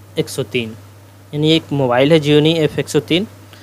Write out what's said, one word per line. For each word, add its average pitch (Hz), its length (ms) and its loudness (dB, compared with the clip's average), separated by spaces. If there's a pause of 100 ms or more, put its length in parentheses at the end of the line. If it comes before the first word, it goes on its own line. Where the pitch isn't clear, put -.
(180)
एक 156 100 -2
सौ - 160 -8
तीन, 113 320 -6 (560)
यानी 151 200 0
एक 156 200 -2
मोबाइल 139 400 2
है 165 80 6
Gionee 151 380 2
एफ़ 147 220 -2
एक 135 80 -6
सौ 151 140 -2
तीन, 180 260 -2 (340)